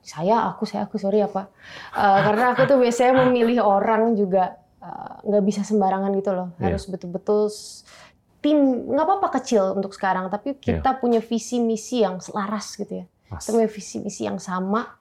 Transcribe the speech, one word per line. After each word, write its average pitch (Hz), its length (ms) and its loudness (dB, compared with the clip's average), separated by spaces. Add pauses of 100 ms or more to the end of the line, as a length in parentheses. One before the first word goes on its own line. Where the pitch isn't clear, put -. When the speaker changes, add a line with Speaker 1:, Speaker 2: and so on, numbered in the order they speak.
Speaker 1:
saya, 180 340 0 (120)
aku, 196 180 -6
saya, 208 180 -6
aku, 214 140 -8
sorry 196 240 2
ya, 202 80 0
Pak. 196 160 -6 (480)
Eh, 202 300 4
karena 208 260 2
aku 247 160 4
tuh 269 120 6
biasanya 247 440 4
memilih 240 400 4
orang 214 520 2
juga, 190 440 0 (220)
eh, - 420 -16
nggak 202 240 2
bisa 208 160 0
sembarangan 196 500 2
gitu 196 200 0
loh. 180 160 -2 (100)
Speaker 2:
Iya. 87 160 0
Speaker 1:
Harus - 160 -6
betul-betul 185 580 -2
s-, - 380 -12 (540)
tim, 294 180 2 (300)
nggak 294 180 0
apa-apa 392 300 0
kecil 196 420 2
untuk 196 160 -4
sekarang, 185 340 -2
tapi 208 300 -6
Speaker 2:
Iya. - 240 -2
Speaker 1:
kita 269 140 2
punya 240 260 2
visi 233 380 -4
misi 226 420 -2
yang 185 160 0
selaras 208 560 -6
gitu 202 180 -10
ya. 185 140 -10 (220)
Speaker 2:
Pas. - 120 -10
Speaker 1:
Kita - 140 -6
punya 226 160 2
visi 202 300 -14
misi 202 240 -10
yang 202 180 -6
sama 190 480 -4 (120)